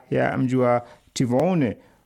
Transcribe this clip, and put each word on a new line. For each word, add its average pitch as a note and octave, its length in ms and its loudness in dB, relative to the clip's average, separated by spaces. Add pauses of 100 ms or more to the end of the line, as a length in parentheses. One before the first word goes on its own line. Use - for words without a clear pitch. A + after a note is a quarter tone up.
(100)
ya B2+ 280 0
mji B2+ 180 0
wa A#2+ 260 2 (300)
Tivoune, C#3 640 0 (300)